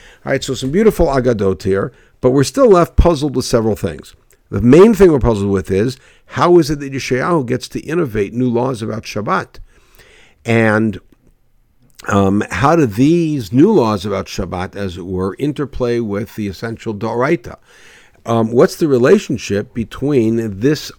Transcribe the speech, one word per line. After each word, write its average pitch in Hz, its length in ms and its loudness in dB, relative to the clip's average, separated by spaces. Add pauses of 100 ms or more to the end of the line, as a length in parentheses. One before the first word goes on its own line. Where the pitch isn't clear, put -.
(260)
All 139 60 -4
right, 135 100 -2
so 139 120 -8
some 131 180 -6
beautiful 185 360 2
agadot 117 560 0
here, 98 280 -2 (300)
but 127 100 2
we're 139 120 4
still 262 260 2
left 175 260 2
puzzled 147 400 2
with 127 100 -2
several 110 300 0
things. - 400 -10 (340)
The 104 120 -4
main 175 340 8
thing 180 160 6
we're 139 80 2
puzzled 104 320 0
with 95 180 -2
is, 107 280 -2 (300)
how 170 300 4
is 151 140 4
it 143 80 -4
that 139 140 -10
Yeshayahu 135 520 -2
gets 120 240 -6
to 123 120 -8
innovate 110 520 -4
new 123 160 0
laws 120 320 -2
about 110 220 -8
Shabbat? 131 560 -6 (840)
And, 110 560 2 (1080)
um, 101 420 2
how 139 260 0
do 156 120 2
these 139 640 0
new 160 180 4
laws 110 340 2
about 98 200 -4
Shabbat, 92 500 -8
as 95 220 -8
it 87 80 -12
were, 92 320 -4
interplay 127 640 -4
with 107 360 -6
the 107 120 -6
essential 110 480 -10
Doraita? 120 640 -4 (680)
Um, 113 260 0
what's 139 240 2
the 165 120 -2
relationship 127 880 0
between 113 840 -2
this 143 400 -2